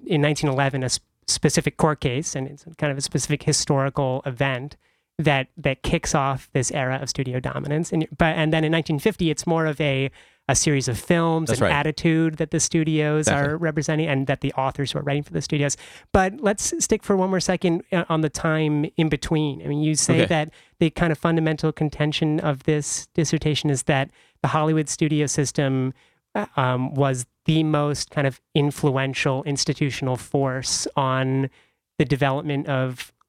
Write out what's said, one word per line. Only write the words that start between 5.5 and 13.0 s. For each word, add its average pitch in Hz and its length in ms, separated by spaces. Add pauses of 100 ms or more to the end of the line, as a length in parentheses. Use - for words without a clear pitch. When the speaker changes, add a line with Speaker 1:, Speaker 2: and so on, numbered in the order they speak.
Speaker 1:
that - 260
kicks - 320
off 139 380
this 135 180
era 131 320
of 131 60
studio 127 320
dominance. 143 520
And, 160 140 (100)
but, 160 200
and 156 160
then 160 100
in 156 80
nineteen 160 300
fifty, 180 300
it's - 160
more 165 200
of 151 140
a, 135 320 (380)
a 131 40
series 139 320
of 117 120
films 165 500
Speaker 2:
That's - 120
Speaker 1:
and - 40
Speaker 2:
right. 160 100
Speaker 1:
attitude 156 640
that 156 160
the 160 80
studios 156 680